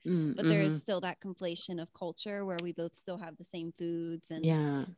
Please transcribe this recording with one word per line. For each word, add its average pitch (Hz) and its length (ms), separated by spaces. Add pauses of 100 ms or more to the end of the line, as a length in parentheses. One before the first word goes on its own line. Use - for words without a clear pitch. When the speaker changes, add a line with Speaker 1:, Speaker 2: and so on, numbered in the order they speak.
Speaker 1:
Mm, 160 300
Speaker 2:
But - 100
there 160 140
is 156 120
Speaker 1:
mm-hmm. 156 60
Speaker 2:
still 180 220
that 180 180
conflation 180 640
of 165 120
culture 202 520
where 185 180
we 175 80
both 170 240
still 185 220
have 165 180
the 175 80
same 170 300
foods 170 580
and 160 140
Speaker 1:
Yeah, 151 400 (120)